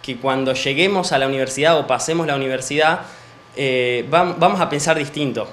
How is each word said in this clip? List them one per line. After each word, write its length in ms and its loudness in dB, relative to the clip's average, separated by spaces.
que 140 -8
cuando 380 0
lleguemos 580 0
a 60 2
la 100 2
universidad 500 2
o 80 0
pasemos 400 0
la 120 -2
universidad, 640 0
eh, 520 0
vam-, 280 2
vamos 240 2
a 80 0
pensar 280 0
distinto. 560 -4